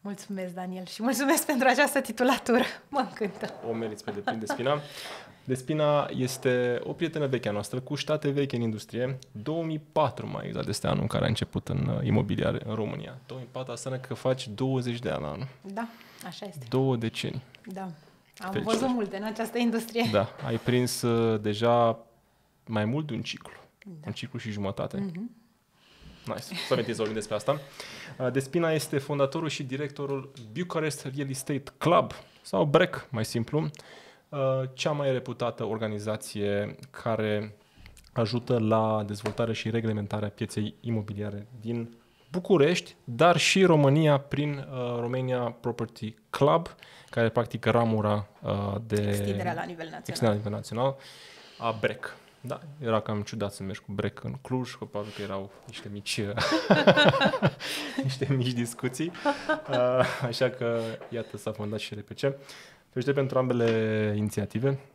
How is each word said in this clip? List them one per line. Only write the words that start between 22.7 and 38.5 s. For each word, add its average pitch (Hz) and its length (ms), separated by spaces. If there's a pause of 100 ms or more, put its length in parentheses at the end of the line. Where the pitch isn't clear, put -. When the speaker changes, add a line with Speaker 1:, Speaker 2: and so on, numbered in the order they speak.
Speaker 2:
mult 147 220
de 120 60
un 104 80
ciclu. - 320 (320)
Speaker 1:
Da. 196 60 (140)
Speaker 2:
Un - 80
ciclu 120 260
și 110 120
jumătate. 101 460
Speaker 1:
Mhm. 196 340 (920)
Speaker 2:
Nice. - 160
Să - 120 (160)
amintiți 117 260
să 113 80
vorbim 107 100
despre 110 220
asta. 139 240 (600)
Uh, 127 120
Despina 160 400
este 156 260
fondatorul 139 520
și - 140
directorul 139 680 (260)
Bucharest 160 480 (100)
Real 139 140
Estate 135 340 (140)
Club, 165 340 (300)
sau 180 240
brec, 165 440
mai 110 160
simplu, 147 440 (600)
uh, 143 100 (340)
cea - 180
mai 143 200
reputată 120 540
organizație 104 1120 (140)
care 107 640 (580)
ajută 117 460